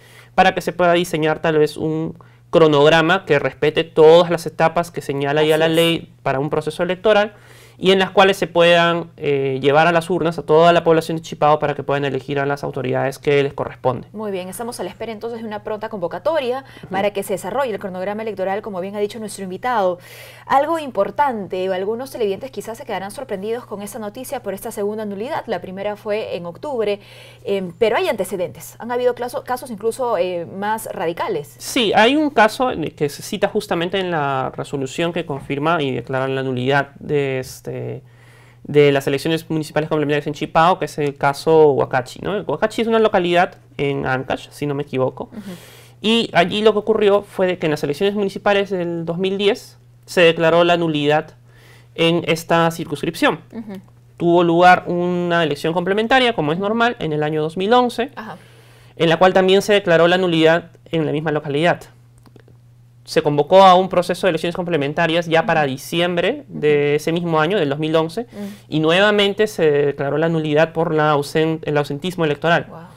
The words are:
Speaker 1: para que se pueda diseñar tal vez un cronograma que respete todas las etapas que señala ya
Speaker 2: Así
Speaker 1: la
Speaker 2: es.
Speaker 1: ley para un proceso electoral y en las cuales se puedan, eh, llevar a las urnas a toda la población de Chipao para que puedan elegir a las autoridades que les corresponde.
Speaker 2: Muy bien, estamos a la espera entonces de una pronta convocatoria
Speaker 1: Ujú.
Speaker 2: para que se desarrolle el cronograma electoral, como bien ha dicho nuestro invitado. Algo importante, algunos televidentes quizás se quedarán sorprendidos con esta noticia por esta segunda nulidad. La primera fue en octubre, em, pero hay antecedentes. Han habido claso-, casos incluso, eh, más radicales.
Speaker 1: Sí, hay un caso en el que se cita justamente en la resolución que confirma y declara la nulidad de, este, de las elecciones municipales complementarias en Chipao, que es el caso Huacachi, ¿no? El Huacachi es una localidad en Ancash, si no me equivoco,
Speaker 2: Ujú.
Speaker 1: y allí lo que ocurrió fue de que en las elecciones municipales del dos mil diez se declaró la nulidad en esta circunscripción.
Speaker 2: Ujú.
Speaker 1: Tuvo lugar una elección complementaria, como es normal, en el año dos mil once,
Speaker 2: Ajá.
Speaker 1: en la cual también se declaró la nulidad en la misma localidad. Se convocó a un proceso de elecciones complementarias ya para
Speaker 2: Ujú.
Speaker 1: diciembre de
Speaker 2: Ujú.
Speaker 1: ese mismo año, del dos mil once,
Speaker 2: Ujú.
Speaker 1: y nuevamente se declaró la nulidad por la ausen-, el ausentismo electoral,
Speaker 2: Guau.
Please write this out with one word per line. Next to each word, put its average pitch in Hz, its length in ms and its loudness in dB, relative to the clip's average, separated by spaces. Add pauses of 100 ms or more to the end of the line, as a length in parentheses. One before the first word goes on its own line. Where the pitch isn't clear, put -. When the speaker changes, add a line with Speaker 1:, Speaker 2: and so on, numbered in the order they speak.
(340)
Speaker 1:
para 185 200 4
que 180 80 -4
se 175 100 -4
pueda 175 200 2
diseñar 160 480 0
tal 160 180 2
vez 151 180 2
un 160 400 -4 (320)
cronograma 160 800 4
que 147 120 4
respete 147 460 -2
todas 165 460 6
las 165 160 -4
etapas 160 440 -2
que 143 120 -10
señala 143 400 -2
ya 156 120 2
Speaker 2:
Así 156 60 0
Speaker 1:
la 160 60 2
Speaker 2:
es. 165 60 0
Speaker 1:
ley 165 400 0 (100)
para 135 160 -2
un 143 100 -2
proceso 156 340 -4
electoral 202 520 2 (440)
y 180 120 2
en 190 80 6
las 185 120 0
cuales 196 260 4
se 180 100 -2
puedan, 170 680 4
eh, 139 440 -2
llevar 143 280 4
a 175 40 2
las 165 180 0
urnas 165 280 -2
a 143 40 -10
toda 165 300 6
la 170 120 2
población 165 320 2
de 160 60 -8
Chipao 151 360 2
para 147 160 -2
que 139 80 -10
puedan 139 220 -2
elegir 139 340 -4
a 139 80 -2
las 143 160 -4
autoridades 131 560 -4
que 143 240 2
les 139 120 -4
corresponde. - 580 -4
Speaker 2:
Muy 214 180 -8
bien, 185 180 -8
estamos 233 300 -10
a 226 60 -6
la 180 60 -8
espera 220 200 -12
entonces 226 300 -10
de 226 60 -10
una 208 180 -10
pronta 214 240 -8
convocatoria 240 760 -4 (120)
Speaker 1:
Ujú. - 120 -18
Speaker 2:
para 196 220 0
que 196 120 -6
se 190 100 -6
desarrolle 208 400 -4
el 196 80 -6
cronograma 190 420 -8
electoral, 196 380 -4
como 202 200 -8
bien 196 140 -8
ha 208 60 -6
dicho 208 180 -6
nuestro 202 240 -12
invitado. 185 560 -2 (480)
Algo 294 320 2
importante, 202 920 -2
algunos 220 400 -6
televidentes 214 380 -4
quizás 220 260 -12
se 294 80 -16
quedarán 196 260 -8
sorprendidos 226 540 -8
con 202 160 -12
esta 208 180 -12
noticia 233 440 -10
por 202 100 -6
esta 196 180 -10
segunda 214 360 -6
nulidad. 208 400 -6
La 196 140 -4
primera 196 360 -8
fue 208 400 -6
en 175 100 -8
octubre, 208 540 -4 (420)
em, 190 360 -4
pero 220 180 2
hay 370 100 0
antecedentes. 190 720 -6
Han 233 140 -8
habido 247 220 0
claso-, 247 300 -8
casos 254 260 -6
incluso, 226 480 -2
eh, 175 280 -2
más 208 460 -6
radicales. 175 640 -6
Speaker 1:
Sí, - 380 -2
hay 233 200 4
un 302 140 0
caso 254 400 2
en 160 140 -4
el 151 100 -8
que 147 140 -2
se - 140 -10
cita 202 260 -4
justamente 185 500 -4
en 185 120 -4
la 139 440 -2
resolución 139 580 -6
que 165 120 -4
confirma 147 580 -2
y 135 80 -2
declara 131 380 -4
la 135 140 -4
nulidad 131 480 0 (100)
de, 139 400 -4
este, - 320 -12 (920)
de 143 280 6
las 139 140 0
elecciones 160 420 -2
municipales 156 400 -4
complementarias 147 380 0
en 147 80 -6
Chipao, 165 440 2
que 156 60 -4
es - 140 -10
el 143 180 -4
caso 151 560 4
Huacachi, 127 480 -2
¿no? 190 160 -4
El 185 100 -6
Huacachi 220 360 -2
es 220 60 -2
una 226 100 2
localidad 185 560 2 (240)
en 143 260 -2
Ancash, 135 460 -4
si - 160 -8
no 143 80 -4
me 143 80 -6
equivoco, 131 500 -4
Speaker 2:
Ujú. 202 180 -16 (520)
Speaker 1:
y 226 320 2
allí 180 260 2
lo 214 140 4
que 208 60 -2
ocurrió 208 420 2
fue 196 240 -4
de 180 120 -2
que 180 80 -4
en 156 40 0
las 147 120 -2
elecciones 196 320 -2
municipales 202 540 0
del 170 380 -4
dos 170 100 -4
mil 190 220 -2
diez 208 400 -2 (260)
se - 160 0
declaró 165 440 6
la 175 120 4
nulidad 156 580 0 (600)
en 165 320 2
esta 165 460 2
circunscripción. 170 680 -2 (120)
Speaker 2:
Ujú. 214 280 -12 (380)
Speaker 1:
Tuvo 170 260 4
lugar 170 420 6
una 175 560 0
elección 156 300 -2
complementaria, 226 640 0
como 151 180 0
es 170 60 -2
normal, 233 400 0
en 156 160 -4
el 151 80 -2
año 156 180 -2
dos 156 160 -4
mil 196 160 0
once, 247 440 0
Speaker 2:
Ajá. 220 200 -14 (600)
Speaker 1:
en 165 120 2
la 160 80 2
cual 185 160 4
también 190 300 4
se 214 100 0
declaró 170 360 4
la 180 100 2
nulidad 165 540 2 (180)
en 160 160 -2
la 139 60 -2
misma 151 180 -4
localidad. 151 500 -2 (1200)
Se - 160 0
convocó 151 440 6
a 185 100 10
un 185 140 4
proceso 180 380 0
de 185 40 4
elecciones 170 240 -4
complementarias 165 720 -2
ya 160 180 2
para 160 180 2
Speaker 2:
Ujú. 139 80 0
Speaker 1:
diciembre 175 760 -2
de 147 440 0
Speaker 2:
Ujú. 147 60 2
Speaker 1:
ese 151 140 -2
mismo 165 300 0
año, 175 180 0
del 151 100 0
dos 143 120 -4
mil 156 160 0
once, 165 360 -2
Speaker 2:
Ujú. 202 140 -12 (220)
Speaker 1:
y 151 100 -2
nuevamente 202 680 2
se 165 220 2
declaró 143 480 0
la 160 100 0
nulidad 160 440 0
por 165 220 -2
la 151 200 2
ausen-, 156 500 0
el 151 140 -2
ausentismo 147 460 -4
electoral, 156 440 0
Speaker 2:
Guau. 160 140 -18 (140)